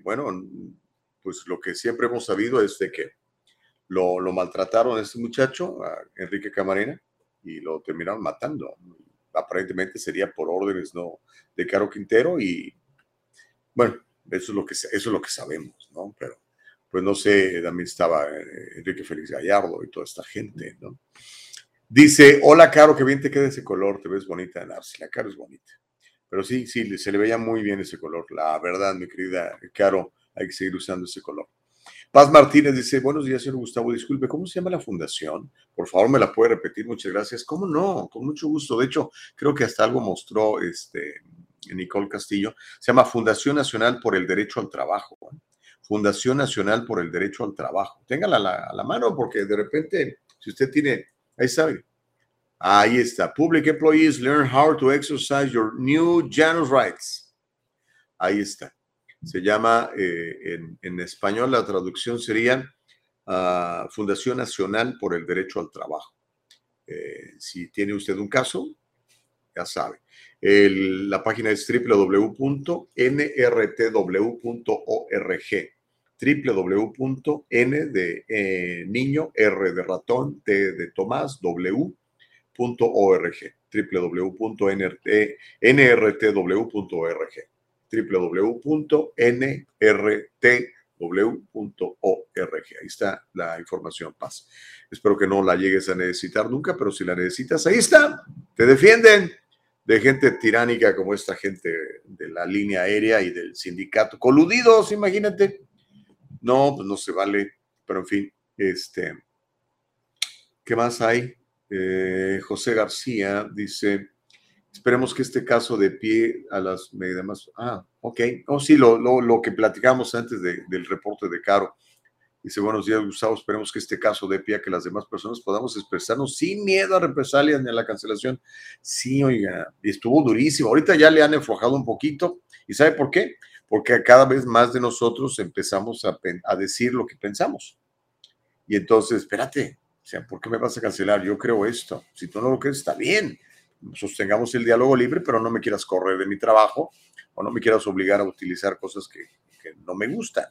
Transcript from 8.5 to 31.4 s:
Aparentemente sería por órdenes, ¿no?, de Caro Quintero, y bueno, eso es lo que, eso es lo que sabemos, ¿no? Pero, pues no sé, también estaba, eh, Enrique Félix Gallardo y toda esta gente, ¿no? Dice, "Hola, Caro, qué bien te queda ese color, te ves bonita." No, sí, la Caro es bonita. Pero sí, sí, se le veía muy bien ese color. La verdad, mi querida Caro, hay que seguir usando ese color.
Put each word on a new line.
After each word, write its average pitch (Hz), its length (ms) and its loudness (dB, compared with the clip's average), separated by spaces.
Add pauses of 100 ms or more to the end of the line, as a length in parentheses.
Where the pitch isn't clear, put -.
Aparentemente 92 680 -6
sería 92 320 -6
por 78 180 -8
órdenes, 92 460 -6
¿no?, 87 240 -12 (360)
de 90 120 -6
Caro 101 220 -2
Quintero, 127 500 0
y 90 340 -6 (1000)
bueno, 113 240 2 (340)
eso 92 200 -6
es 104 40 -8
lo 98 100 -4
que, - 80 -14
eso - 180 -10
es 101 140 -4
lo 101 160 -2
que - 80 -14
sabemos, - 640 -12
¿no? 95 240 -16
Pero, - 240 -16 (480)
pues 92 140 -4
no 101 100 0
sé, 98 480 2
también 87 240 -8
estaba, 82 400 -2
eh, 76 520 -14
Enrique 87 260 -10
Félix 78 260 -14
Gallardo 90 540 -2
y - 80 -16
toda 85 140 -14
esta - 180 -16
gente, - 560 -16
¿no? - 180 -20 (880)
Dice, 143 560 10
"Hola, 151 280 10
Caro, 151 240 8
qué 139 80 0
bien 139 180 0
te 143 80 -4
queda 139 180 2
ese 135 160 -8
color, 98 380 -4
te - 80 -14
ves 95 160 -6
bonita." 90 400 -12
No, 90 160 -14
sí, - 180 -20
la - 100 -16
Caro 117 200 -8
es 95 60 -16
bonita. - 380 -20 (560)
Pero 95 120 -4
sí, 120 240 -6
sí, 107 320 -6
se 98 140 -6
le 101 60 -2
veía 110 200 2
muy 113 240 -4
bien 101 200 -4
ese 87 180 -12
color. 82 320 -10
La 78 280 -4
verdad, 95 360 -4
mi 90 140 -10
querida 90 500 -8 (140)
Caro, 95 400 2 (200)
hay 98 140 -8
que 92 60 -16
seguir 95 200 -6
usando 92 300 -8
ese 90 180 -14
color. 73 280 -14 (600)